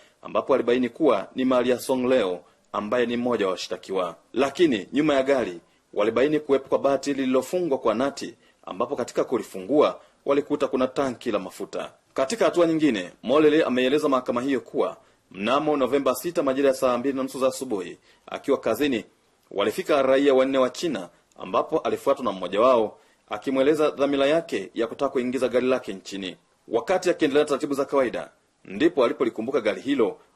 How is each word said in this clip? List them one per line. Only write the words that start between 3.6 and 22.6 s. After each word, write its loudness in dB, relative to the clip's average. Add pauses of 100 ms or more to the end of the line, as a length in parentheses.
Lakini 0
nyuma 2
ya 4
gari 0 (340)
walibaini 2
kuwepo 0
kwa 0
bati 0
lililofungwa 0
kwa 0
nati, -4 (320)
ambapo -6
katika -2
kulifungua 0 (240)
walikuta 0
kuna 0
tanki -4
la 0
mafuta. -10 (220)
Katika -2
hatua 4
nyingine, 0 (100)
Molele 4
ameieleza 0
mahakama 0
hiyo -2
kuwa -4 (340)
mnamo 0
Novemba 0
sita -4
majira 2
ya 4
saa 0
mbili -2
na -2
nusu -8
za 2
asubuhi, -4 (280)
akiwa -2
kazini, -2 (460)
walifika 0
raia 4
wanne 4
wa 2
China, -6 (300)
ambapo -2
alifuatwa -2
na 0
mmoja -2